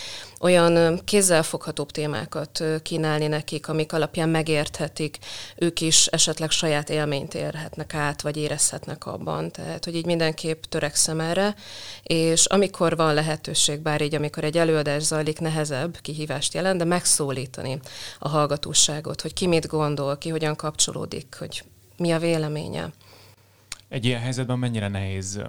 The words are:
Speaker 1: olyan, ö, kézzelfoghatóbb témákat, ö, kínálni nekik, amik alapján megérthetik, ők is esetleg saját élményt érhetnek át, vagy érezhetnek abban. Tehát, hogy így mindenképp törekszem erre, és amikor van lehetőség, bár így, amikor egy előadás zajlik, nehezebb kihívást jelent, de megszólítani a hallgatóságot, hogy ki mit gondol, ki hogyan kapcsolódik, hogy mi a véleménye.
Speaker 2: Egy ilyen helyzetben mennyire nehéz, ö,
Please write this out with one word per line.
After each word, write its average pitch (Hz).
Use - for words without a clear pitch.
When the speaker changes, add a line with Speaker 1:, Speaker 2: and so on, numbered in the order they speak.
Speaker 1:
olyan, 170
ö, 165
kézzelfoghatóbb 165
témákat, 151
ö, 156
kínálni 156
nekik, 151
amik 156
alapján 160
megérthetik, 156
ők 165
is 160
esetleg 160
saját 147
élményt 147
érhetnek 156
át, 147
vagy 147
érezhetnek 151
abban. 156
Tehát, 165
hogy 170
így 165
mindenképp 160
törekszem 160
erre, 185
és 165
amikor 185
van 160
lehetőség, 151
bár 156
így, 151
amikor 151
egy 151
előadás 151
zajlik, 151
nehezebb 156
kihívást 147
jelent, 185
de 170
megszólítani 135
a -
hallgatóságot, 151
hogy 160
ki -
mit 170
gondol, 147
ki 165
hogyan 156
kapcsolódik, -
hogy -
mi 170
a 160
véleménye. 160
Speaker 2:
Egy 135
ilyen 120
helyzetben 127
mennyire 117
nehéz, 98
ö, 104